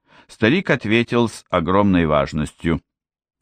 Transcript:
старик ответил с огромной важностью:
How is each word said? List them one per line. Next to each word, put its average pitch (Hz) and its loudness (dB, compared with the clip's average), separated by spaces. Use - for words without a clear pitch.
старик 151 0
ответил 120 0
с - -14
огромной 90 2
важностью: 76 -2